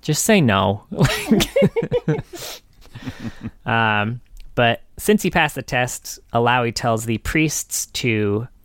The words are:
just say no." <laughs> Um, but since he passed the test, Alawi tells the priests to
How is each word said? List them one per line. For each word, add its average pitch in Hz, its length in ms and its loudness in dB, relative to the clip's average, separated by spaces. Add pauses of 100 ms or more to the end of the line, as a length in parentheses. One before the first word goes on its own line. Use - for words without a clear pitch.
just - 220 -2
say 214 180 6
no." 98 500 2
<laughs> - 40 -10 (2750)
Um, 113 560 0 (340)
but 117 260 2 (160)
since 214 240 2
he 185 80 0
passed 165 260 0
the 135 60 -8
test, - 580 -4 (140)
Alawi 120 400 2
tells 113 320 -2
the 113 140 -2
priests - 680 -2
to 107 600 0 (180)